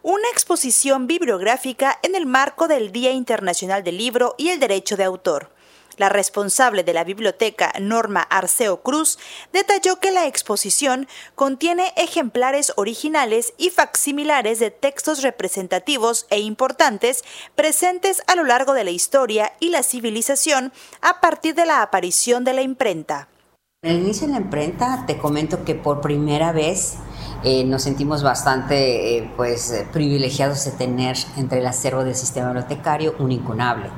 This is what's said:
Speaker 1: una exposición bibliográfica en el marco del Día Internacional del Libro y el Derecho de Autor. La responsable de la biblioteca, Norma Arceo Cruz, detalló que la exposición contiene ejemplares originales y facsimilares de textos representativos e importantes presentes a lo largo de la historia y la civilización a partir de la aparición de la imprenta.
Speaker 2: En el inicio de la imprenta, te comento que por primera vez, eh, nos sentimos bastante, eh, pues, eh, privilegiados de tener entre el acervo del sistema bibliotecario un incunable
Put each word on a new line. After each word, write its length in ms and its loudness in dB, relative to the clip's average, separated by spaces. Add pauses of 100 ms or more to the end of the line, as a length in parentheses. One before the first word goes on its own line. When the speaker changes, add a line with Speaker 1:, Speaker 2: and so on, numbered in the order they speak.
Speaker 1:
una 300 0
exposición 720 0
bibliográfica 960 0
en 120 -2
el 100 0
marco 440 2
del 220 0
Día 200 0
Internacional 760 -2
del 140 -4
Libro 400 0
y 100 -2
el 120 0
Derecho 360 0
de 80 2
Autor. 460 -2 (480)
La 100 4
responsable 760 2
de 100 2
la 100 2
biblioteca, 720 0
Norma 440 0
Arceo 580 0
Cruz, 380 0 (340)
detalló 480 2
que 100 2
la 160 2
exposición 800 0 (280)
contiene 640 0
ejemplares 760 0
originales 840 0
y 100 0
facsimilares 920 0
de 120 0
textos 500 -4
representativos 1080 -2
e 80 2
importantes 840 0 (300)
presentes 720 0
a 100 4
lo 80 2
largo 280 4
de 120 2
la 60 0
historia 680 0
y 80 0
la 140 0
civilización 880 0 (300)
a 180 2
partir 340 2
de 120 4
la 160 4
aparición 600 0
de 100 2
la 80 0
imprenta. 680 -2 (540)
Speaker 2:
En 100 0
el 100 4
inicio 240 0
de 60 0
la 80 0
imprenta, 680 -2
te 120 0
comento 460 -2
que 120 -2
por 240 0
primera 500 0
vez, 440 0 (500)
eh, 180 4
nos 200 0
sentimos 400 -2
bastante, 960 2
eh, 180 -6
pues, 340 -2
eh, 220 -4
privilegiados 720 0
de 80 -4
tener 440 -2 (200)
entre 240 0
el 60 -2
acervo 360 -2
del 140 -2
sistema 320 -4
bibliotecario 720 -2
un 100 0
incunable 680 -2